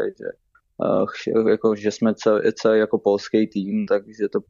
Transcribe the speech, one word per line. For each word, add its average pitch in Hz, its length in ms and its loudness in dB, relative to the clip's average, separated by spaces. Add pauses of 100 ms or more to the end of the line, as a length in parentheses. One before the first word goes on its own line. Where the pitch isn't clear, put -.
(200)
že, - 60 -14 (600)
eh, - 200 2
ch-, 113 440 -2
jako, 107 260 2
že 104 160 -4
jsme 110 220 0
cel-, 107 280 0 (140)
celý 110 240 2
jako 113 180 0
polský 101 500 0
tým, 101 400 -4
takže 104 420 -4
to 107 100 -4 (100)